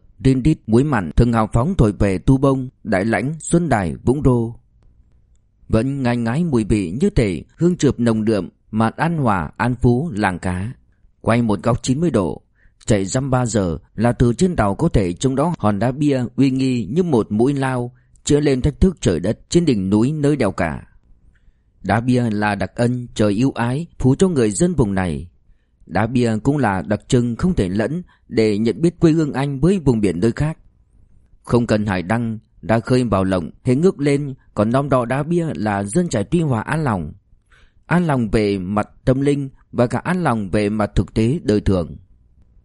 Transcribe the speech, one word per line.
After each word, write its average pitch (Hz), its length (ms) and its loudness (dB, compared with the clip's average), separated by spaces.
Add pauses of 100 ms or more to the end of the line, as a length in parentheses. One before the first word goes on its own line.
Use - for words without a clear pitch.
(240)
rin 131 200 4
rít 156 140 2 (100)
muối 113 160 4
mặn 110 320 -2
thường 120 180 4
hào 110 200 0
phóng 135 240 0
thổi 107 140 4
về 98 260 0
Tu 135 200 2
Bông, 135 320 0 (140)
Đại 101 220 -2
Lãnh, 113 340 -2
Xuân 170 300 0
Đài, 95 260 -2
Vũng 131 280 0
Rô. 117 300 2 (1160)
Vẫn 135 340 0
ngai 120 140 0
ngái 120 260 -2
mùi 127 200 0
vị 98 380 -2
như 202 80 2
thể 101 340 -2 (140)
hương 175 200 0
trượp 131 220 2
nồng 113 260 0
đượm 104 240 -2 (220)
mà 110 260 0
An 165 200 -2
Hòa, 101 400 0
An 123 180 0
Phú, 127 380 0
Làng 95 260 -2
Cá. 95 320 -4 (500)
Quay 117 200 2
một 107 220 0
góc 117 200 0
chín 135 160 0
mươi 170 120 0
độ, 107 300 0 (440)
chạy 98 200 2
dăm 131 240 -2
ba 127 160 0
giờ 95 320 0 (180)
là 120 160 0
từ 120 220 2
trên 180 220 0
tàu 101 200 0
có 165 140 0
thể 92 240 0
trông 131 220 -2
đó 160 220 0
hòn 104 220 0
đá 120 120 0
bia 139 320 0 (120)
uy 135 160 2
nghi 131 340 -2
như 147 180 -2
một 123 280 0
mũi 117 220 2
lao, 131 400 -4 (300)
chữa 147 160 2
lên 139 220 2
thách 143 180 0
thức 185 220 2
trời 85 180 2
đất 95 200 -4 (100)
trên 175 160 2
đỉnh 101 240 2
núi 110 220 4
nơi 147 240 0
đèo 110 160 0
Cả. 76 360 -4 (920)
Đá 98 180 0
bia 123 300 0
là 104 260 -2
đặc 95 200 -6
ân 120 380 -2
trời 104 280 0
ưu 135 100 2
ái 127 360 -4 (120)
phú 127 160 4
cho 190 140 4
người 120 220 2
dân 175 240 0
vùng 104 200 0
này. 90 340 -4 (560)
Đá 101 220 -2
bia 117 360 0
cũng 143 140 2
là 101 240 0
đặc 104 260 -4
trưng 120 280 0
không 180 180 -2
thể 95 160 -2
lẫn 113 340 -4 (240)
để 107 300 0
nhận 110 240 -2
biết 170 180 0
quê 165 120 4
hương 151 220 0
anh 139 260 -4
với 180 200 2
vùng 131 220 0
biển 87 180 0
nơi 110 120 2
khác. 151 260 -4 (840)
Không 120 240 0
cần 107 180 0
hải 95 160 -2
đăng, 110 380 -4 (220)
đã 110 180 0
khơi 127 240 0
vào 98 200 0
lồng, 92 280 -2 (120)
hễ 123 120 2
ngước 165 240 0
lên, 143 340 -2 (200)
còn 107 160 0
non 135 200 0
đỏ 127 160 2
đá 131 180 -2
bia 170 320 -2
là 101 280 -2
dân 165 260 -2
trải 104 140 -2
tuy 170 180 0
hòa 131 200 0
an 156 220 -4
lòng. 90 300 -4 (720)
An 175 220 0
lòng 127 220 0
về 101 300 0
mặt 101 300 -2 (160)
tâm 131 160 2
linh 139 280 0 (220)
và 120 160 2
cả 120 120 -2
an 180 240 -4
lòng 113 260 -2
về 104 200 0
mặt 107 260 -2
thực 101 180 0
tế 117 300 0
đời 104 180 2
thường. 87 360 -2 (680)